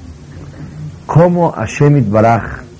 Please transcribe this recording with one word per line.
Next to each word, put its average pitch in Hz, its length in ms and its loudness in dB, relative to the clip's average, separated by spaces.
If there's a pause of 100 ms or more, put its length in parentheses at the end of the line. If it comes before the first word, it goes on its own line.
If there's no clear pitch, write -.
(1040)
¿Cómo 175 460 2
Hashem 143 440 0
Yitbaraj 110 680 2 (180)